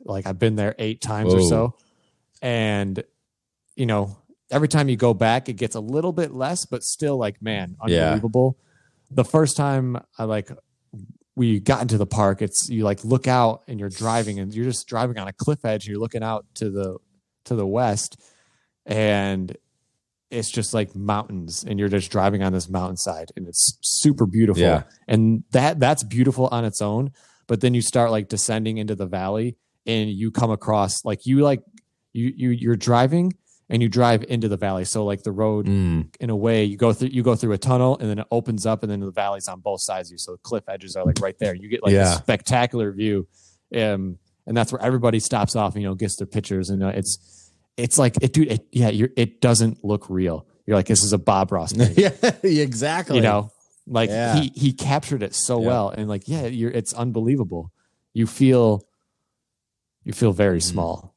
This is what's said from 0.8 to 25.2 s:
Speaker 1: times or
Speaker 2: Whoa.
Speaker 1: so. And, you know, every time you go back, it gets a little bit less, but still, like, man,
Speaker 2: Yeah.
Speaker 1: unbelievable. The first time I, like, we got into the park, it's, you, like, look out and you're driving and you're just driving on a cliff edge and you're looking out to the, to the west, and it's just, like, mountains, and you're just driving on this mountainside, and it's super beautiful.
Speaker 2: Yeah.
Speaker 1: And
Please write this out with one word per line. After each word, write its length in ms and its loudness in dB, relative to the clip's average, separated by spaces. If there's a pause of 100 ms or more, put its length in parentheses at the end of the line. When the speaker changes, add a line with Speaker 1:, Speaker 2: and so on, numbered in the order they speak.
Speaker 1:
times 320 0
or 60 6
Speaker 2:
Whoa. 100 4
Speaker 1:
so. 260 2 (680)
And, 640 -2 (720)
you 100 -2
know, 320 -2 (320)
every 180 0
time 220 2
you 60 2
go 180 4
back, 360 0
it 40 -6
gets 220 -6
a 60 -8
little 320 -4
bit 200 -4
less, 320 -6
but 180 -8
still, 340 -2
like, 240 -4
man, 340 -6 (120)
Speaker 2:
Yeah. 180 2
Speaker 1:
unbelievable. 520 2 (540)
The 140 2
first 320 2
time 400 0 (200)
I, 60 -6
like, 260 -4 (840)
we 240 2
got 220 2
into 160 0
the 100 2
park, 340 2
it's, 280 -4
you, 140 -2
like, 200 0
look 240 0
out 400 2
and 120 -10
you're 100 -6
driving 500 -2
and 140 -6
you're 120 -4
just 220 -6
driving 300 -4
on 100 -8
a 60 -10
cliff 320 -2
edge 200 -2
and 60 -10
you're 80 -6
looking 240 -6
out 220 -6 (100)
to 140 -4
the, 280 -6 (480)
to 100 -4
the 120 -2
west, 520 -2 (680)
and 680 -2 (760)
it's 180 -6
just, 240 -6
like, 220 -2
mountains, 680 -6
and 160 -6
you're 100 0
just 220 -2
driving 320 0
on 80 0
this 180 -2
mountainside, 680 -6
and 120 -10
it's 340 -2
super 440 2
beautiful. 360 4
Speaker 2:
Yeah. 220 4 (240)
Speaker 1:
And 440 2